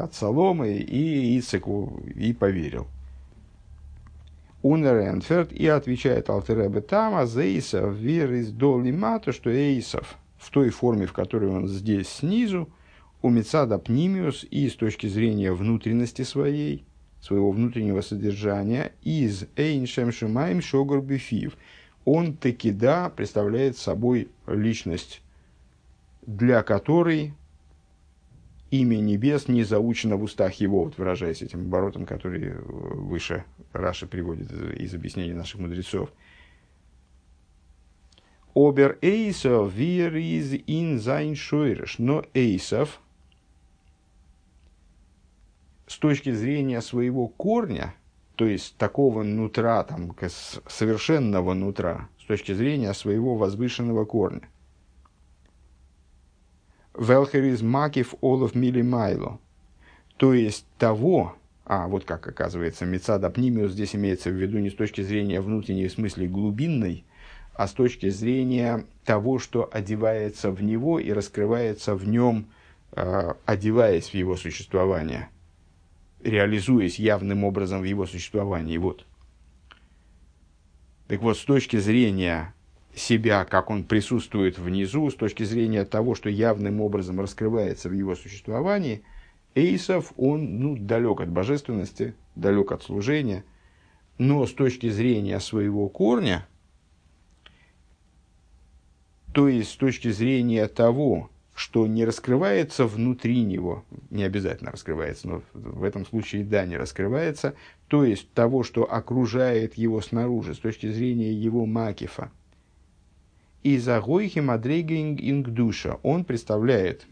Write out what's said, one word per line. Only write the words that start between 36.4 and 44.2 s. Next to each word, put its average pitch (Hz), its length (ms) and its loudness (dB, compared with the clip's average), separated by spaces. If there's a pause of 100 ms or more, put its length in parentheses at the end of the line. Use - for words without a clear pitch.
Обер 139 460 6
Эйсов 156 720 2
вир 165 440 0
из 160 360 -2 (140)
ин 156 340 0
зайн 147 340 -2
шойреш. 143 640 -2
Но 139 260 2 (100)
Эйсов 120 640 0 (2750)